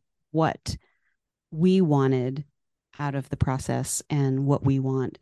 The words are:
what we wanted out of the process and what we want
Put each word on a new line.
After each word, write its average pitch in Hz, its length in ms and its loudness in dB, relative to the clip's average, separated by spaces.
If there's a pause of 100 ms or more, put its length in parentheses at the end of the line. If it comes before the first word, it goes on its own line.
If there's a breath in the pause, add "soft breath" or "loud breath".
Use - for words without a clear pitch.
(320)
what - 440 -2 (720)
we 185 300 2
wanted 135 640 0 (540)
out 143 160 -4
of 135 160 -8
the 143 80 -6
process 131 720 -2
and 139 340 0
what 139 220 2
we 135 120 4
want 131 440 -2